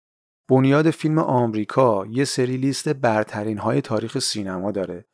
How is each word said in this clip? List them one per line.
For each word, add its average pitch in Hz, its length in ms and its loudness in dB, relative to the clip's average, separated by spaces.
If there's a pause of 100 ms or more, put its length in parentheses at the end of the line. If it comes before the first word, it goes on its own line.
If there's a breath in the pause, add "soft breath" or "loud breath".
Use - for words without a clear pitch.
(480)
بنیاد 139 420 6
فیلم 156 280 0
آمریکا 113 880 2
یه 120 180 -2
سری 127 320 -2
لیست 135 320 -2
برترین 110 720 0
های 113 220 0
تاریخ 113 380 -4
سینما 98 540 -4
داره 90 420 -6